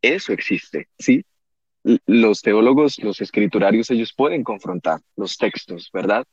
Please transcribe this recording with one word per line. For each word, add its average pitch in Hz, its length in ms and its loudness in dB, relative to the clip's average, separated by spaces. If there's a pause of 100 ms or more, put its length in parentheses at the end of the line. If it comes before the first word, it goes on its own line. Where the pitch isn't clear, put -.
eso 147 320 0
existe, - 540 -6 (120)
¿sí? 139 240 2 (600)
L-, 117 220 2
los 110 360 4
teólogos, 127 640 2
los 104 180 -6
escriturarios, 104 680 0
ellos 113 240 -2
pueden 147 280 -2
confrontar 90 560 -6 (160)
los - 220 -8
textos, - 560 -6
¿verdad? 98 400 -2